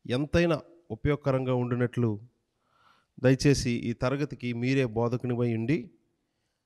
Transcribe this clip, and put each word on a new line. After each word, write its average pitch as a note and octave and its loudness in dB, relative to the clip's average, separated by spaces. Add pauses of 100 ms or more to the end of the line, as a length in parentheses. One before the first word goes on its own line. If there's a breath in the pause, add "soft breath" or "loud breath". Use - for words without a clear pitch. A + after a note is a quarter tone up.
(100)
ఎంతైనా D3+ 0 (280)
ఉపయోగకరంగా C3 0
ఉండినట్లు A#2+ 0 (1000 soft breath)
దయచేసి C3 4
ఈ A#2+ -2
తరగతికి B2+ -4
మీరే C3 0
బోధకునివై A#2+ 0
ఉండి A#2+ -2 (760)